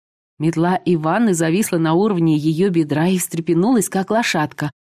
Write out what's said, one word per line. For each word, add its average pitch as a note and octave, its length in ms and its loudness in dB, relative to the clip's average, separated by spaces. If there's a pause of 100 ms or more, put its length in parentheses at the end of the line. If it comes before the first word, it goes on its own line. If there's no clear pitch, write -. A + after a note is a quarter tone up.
(400)
Метла E3 440 0
Иванны F3+ 500 0
зависла E3+ 440 0
на D#3+ 160 0
уровне E3+ 420 2
её D#3 340 0
бедра D#3 380 0
и F#3 120 0
встрепенулась, F3 680 0
как F#3+ 220 -4
лошадка. E3 640 -2 (260)